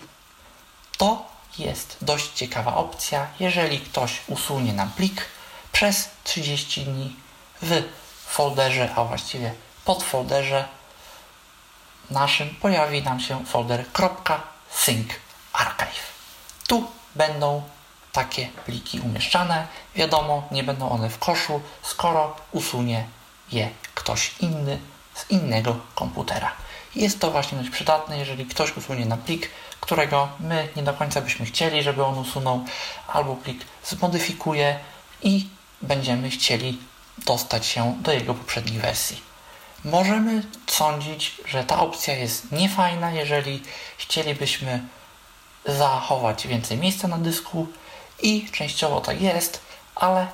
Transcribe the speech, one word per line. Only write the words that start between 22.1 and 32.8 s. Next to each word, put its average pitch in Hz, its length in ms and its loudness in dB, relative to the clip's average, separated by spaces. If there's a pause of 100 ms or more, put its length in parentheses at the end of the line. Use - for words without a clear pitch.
usunie 120 540 0 (460)
je 110 180 0 (240)
ktoś - 460 -2
inny 147 380 0 (360)
z - 160 -10
innego 120 460 4 (180)
komputera. - 580 -2 (420)
Jest 202 260 2
to 165 100 4
właśnie 143 280 0
dość 123 120 -4
przydatne, 151 480 2
jeżeli 135 280 -6
ktoś 151 300 -2
usunie 123 300 -2
nam 113 120 0
plik, 165 320 -4 (300)
którego 143 480 2 (120)
my 160 360 -2
nie 147 60 -2
do 139 120 2
końca 147 260 0
byśmy 123 260 -2
chcieli, 156 360 0
żeby 139 220 2
on 131 140 2
usunął, 127 460 0 (440)